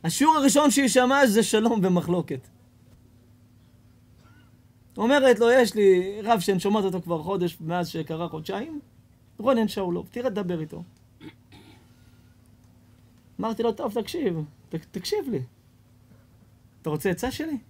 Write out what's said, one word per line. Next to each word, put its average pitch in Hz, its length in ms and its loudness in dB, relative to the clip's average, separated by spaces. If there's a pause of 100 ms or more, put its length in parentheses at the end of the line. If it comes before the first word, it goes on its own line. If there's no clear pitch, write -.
השיעור 294 320 4
הראשון 285 340 4
שהיא 262 180 2
שמעה 254 380 4
זה 214 160 4
שלום 220 400 2
ומחלוקת. 170 680 -2 (2500)
אומרת 254 420 4
לו, 233 120 4
"יש 240 240 4
לי 196 480 2
רב 220 180 0
שאני 185 200 0
שומעת 202 240 0
אותו 180 180 -4
כבר 170 200 -4
חודש 175 380 -4
מאז 170 280 -4
שקרה 160 400 -8
חודשיים, 196 520 -10 (580)
רונן 226 300 2
שאולוב, 180 420 -6
תראה, 240 200 -4
תדבר 180 300 -6
איתו." 160 220 -12 (2500)
אמרתי 220 220 -6
לו, 226 100 0
"טוב, 220 280 -6
תקשיב, 185 440 -4 (240)
ת-, - 60 -14
תקשיב 277 560 -6
לי. 143 120 -4 (1400)
אתה 160 80 -6
רוצה 151 200 -4
עצה 240 200 -4
שלי? 302 280 -8 (120)